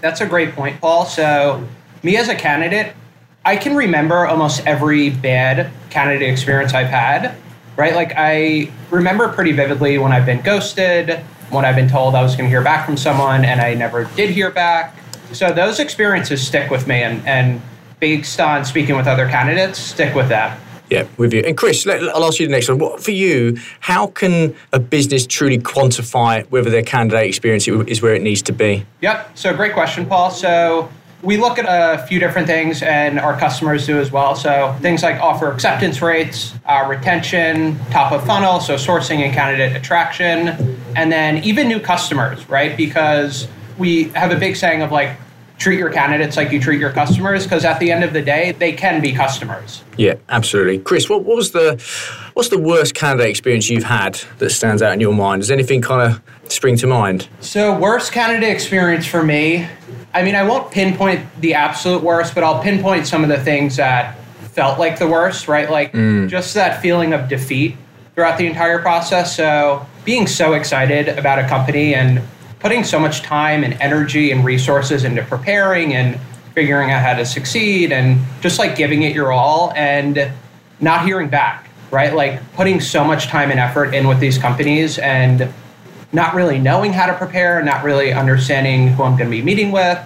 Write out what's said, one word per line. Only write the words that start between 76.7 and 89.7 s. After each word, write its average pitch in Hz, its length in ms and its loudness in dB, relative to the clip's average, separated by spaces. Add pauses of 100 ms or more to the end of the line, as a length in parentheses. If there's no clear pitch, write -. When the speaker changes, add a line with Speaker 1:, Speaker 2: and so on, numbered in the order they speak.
Speaker 1:
out 131 100 0
how 127 140 2
to 120 100 -2
succeed 185 640 0
and 131 260 4 (220)
just, 175 180 -2
like, 156 200 -2
giving 151 260 0
it 147 100 0
your 139 200 0
all 151 420 2
and 143 560 0 (480)
not 165 260 2
hearing 185 220 -2
back, 131 400 -2 (240)
right? 143 240 2
Like, 135 240 0 (160)
putting 190 240 2
so 147 240 0
much 147 240 0
time 143 240 0
and 127 80 2
effort 131 340 0
in 135 140 2
with 131 140 4
these 131 160 2
companies 147 600 0
and 127 520 2 (640)
not 165 200 2
really 170 260 2
knowing 180 340 2
how 185 120 2
to 190 80 0
prepare, 175 480 0
not 139 220 0
really 139 300 2
understanding 131 800 2
who 135 100 2
I'm 127 140 4
gonna 120 120 0
be 113 120 -2
meeting 202 320 2